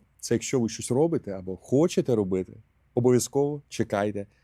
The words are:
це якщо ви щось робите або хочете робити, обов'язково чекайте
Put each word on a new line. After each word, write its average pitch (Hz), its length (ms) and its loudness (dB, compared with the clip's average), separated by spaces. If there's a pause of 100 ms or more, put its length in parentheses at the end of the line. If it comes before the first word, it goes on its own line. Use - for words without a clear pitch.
(200)
це - 160 -2
якщо 123 240 -2
ви 113 100 0
щось - 220 -8
робите 143 400 0
або 92 260 -8
хочете - 580 0
робити, 95 380 0 (420)
обов'язково 139 760 2
чекайте 101 560 -2 (180)